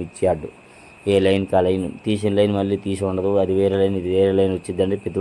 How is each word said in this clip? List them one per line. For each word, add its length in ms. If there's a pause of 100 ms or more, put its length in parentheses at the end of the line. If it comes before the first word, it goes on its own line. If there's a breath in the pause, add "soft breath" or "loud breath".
మిర్చి 260
యార్డు, 240 (600 loud breath)
ఏ 20 (100)
లైన్ 280
కా 140
లైన్, 200 (180)
తీసిన 340
లైన్ 200
మళ్ళీ 260
తీసి 240
ఉండదు, 220 (120)
అది 180
వేరే 200
లైన్, 200
ఇది 160
వేరే 220
లైన్ 200
వచ్చిద్దండి, 440
ప్రతి 180